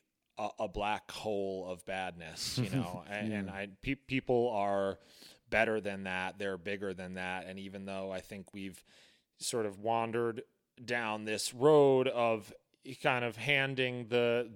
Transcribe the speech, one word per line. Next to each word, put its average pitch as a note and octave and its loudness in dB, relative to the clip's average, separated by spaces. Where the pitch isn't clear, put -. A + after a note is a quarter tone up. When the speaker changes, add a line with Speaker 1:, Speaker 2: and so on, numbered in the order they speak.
Speaker 1:
a, G#2+ -2
a G#2+ 0
black G2+ -2
hole G2 -2
of F#2 -8
badness, F2 -6
you A2 0
know, F2+ -2
Speaker 2:
<laughs> G2 -14
Speaker 1:
and, G#2 -2
and G2+ -2
Speaker 2:
Yeah. G2+ -8
Speaker 1:
I, G2+ -4
pe-, C3+ -2
people B2 0
are G2 2
better A2 4
than G2 -6
that. F#2 -4
They're G2 -2
bigger G2 -4
than F#2 -8
that. F#2 -6
And F#2+ -10
even G2 -10
though F#2+ -6
I F#2 -6
think G2 -14
we've F#2+ -10
sort A#2 -2
of G2+ -6
wandered A#2 0
down A2 -2
this G#2+ -2
road C3+ 8
of A#2 0
kind B2+ 2
of A2+ -4
handing B2+ 0
the, A#2+ 2